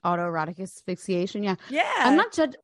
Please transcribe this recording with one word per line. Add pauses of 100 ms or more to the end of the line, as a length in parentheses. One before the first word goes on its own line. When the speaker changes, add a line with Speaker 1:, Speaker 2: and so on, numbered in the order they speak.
Speaker 1:
Autoerotic
asphyxiation,
yeah. (160)
Speaker 2:
Yeah.
Speaker 1:
I'm
not
jud-,